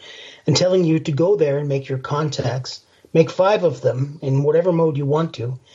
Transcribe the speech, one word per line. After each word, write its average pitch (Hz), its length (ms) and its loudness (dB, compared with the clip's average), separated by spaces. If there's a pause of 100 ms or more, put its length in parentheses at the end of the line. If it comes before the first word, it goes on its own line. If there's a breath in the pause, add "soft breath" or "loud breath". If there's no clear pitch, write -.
(460 loud breath)
and 151 100 2
telling 180 280 4
you 160 160 2
to 165 120 -4
go 165 240 2
there 143 220 2
and 147 100 -4
make 139 220 -4
your 131 80 -4
contacts. 131 840 -4 (320 soft breath)
Make 160 160 4
five 190 340 2
of 151 180 0
them 135 400 -2
in 139 220 0
whatever 170 280 2
mode 160 260 0
you 143 80 -2
want 156 300 0
to, 123 240 -8 (160 soft breath)